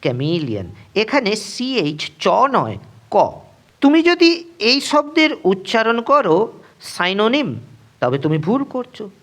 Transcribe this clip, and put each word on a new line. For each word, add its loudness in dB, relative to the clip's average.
ক্যামেলিয়ান। -4
এখানে 0
সিএইচ -6
চ -2
নয়, 0
ক। -6
তুমি 4
যদি 4
এই 2
শব্দের 2
উচ্চারণ 0
করো 4
সাইনোনিম, -2
তবে 0
তুমি 0
ভুল -2
করছো। -10